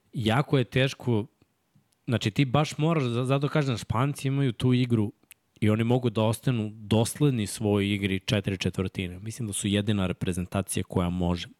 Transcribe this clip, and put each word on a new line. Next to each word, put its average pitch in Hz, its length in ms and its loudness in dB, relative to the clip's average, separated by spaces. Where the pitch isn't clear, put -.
Jako 123 460 2
je 123 60 2
teško, 127 640 0
znači, 113 240 0
ti 143 140 2
baš 139 340 0
moraš, 156 260 2
za-, 120 200 -2
zato 139 240 0
kažem, 135 300 0
Španci 135 500 -2
imaju 135 240 0
tu 127 220 2
igru 120 380 2
i 107 100 4
oni 110 140 2
mogu 123 260 2
da 107 120 0
ostanu 110 520 0
dosledni 113 720 0
svojoj 101 480 0
igri 98 260 0
četiri 101 380 0
četvrtine. 92 600 -4
Mislim 110 280 -10
da 98 60 -6
su - 160 -4
jedina 101 380 2
reprezentacija 90 800 -4
koja 87 260 -2
može. 87 380 -2